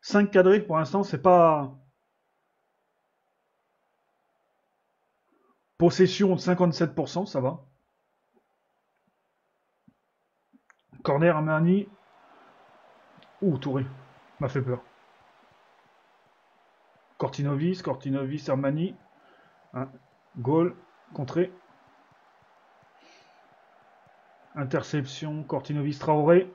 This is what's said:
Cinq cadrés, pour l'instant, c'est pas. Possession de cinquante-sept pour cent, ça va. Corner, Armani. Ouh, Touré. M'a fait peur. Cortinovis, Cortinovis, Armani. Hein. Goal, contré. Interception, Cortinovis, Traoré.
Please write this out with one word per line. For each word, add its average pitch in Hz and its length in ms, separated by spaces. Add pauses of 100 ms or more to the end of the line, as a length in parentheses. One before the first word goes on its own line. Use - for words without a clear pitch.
Cinq 202 300
cadrés, 190 280
pour 175 160
l'instant, 160 280
c'est 160 180
pas. 160 520 (4000)
Possession 185 580
de - 60
cinquante-sept 175 540
pour 147 120
cent, 180 180
ça 147 140
va. 139 240 (3500)
Corner, 160 280
Armani. 156 540 (1500)
Ouh, 175 160
Touré. 135 280 (560)
M'a 135 80
fait 135 120
peur. 120 220 (2250)
Cortinovis, 147 640
Cortinovis, 139 680
Armani. 147 480 (800)
Hein. 131 140 (480)
Goal, 160 380 (400)
contré. 170 360 (3000)
Interception, 151 880
Cortinovis, 147 540
Traoré. 156 580